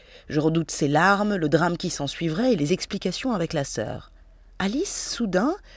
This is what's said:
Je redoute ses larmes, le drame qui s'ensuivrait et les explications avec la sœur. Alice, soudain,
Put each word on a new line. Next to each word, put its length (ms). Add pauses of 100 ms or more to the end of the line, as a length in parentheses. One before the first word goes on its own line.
(280)
Je 120
redoute 300
ses 180
larmes, 480
le 120
drame 280
qui 140
s'ensuivrait 640
et 20
les 160
explications 600
avec 200
la 120
sœur. 460 (480)
Alice, 520
soudain, 440 (220)